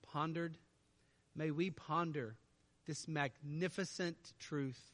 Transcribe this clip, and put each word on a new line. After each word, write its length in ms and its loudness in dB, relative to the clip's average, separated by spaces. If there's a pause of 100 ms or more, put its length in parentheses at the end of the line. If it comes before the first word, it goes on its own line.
(120)
pondered? 460 0 (760)
May 160 2
we 200 2
ponder 680 0 (500)
this 200 -6
magnificent 1080 0 (220)
truth 420 -2 (140)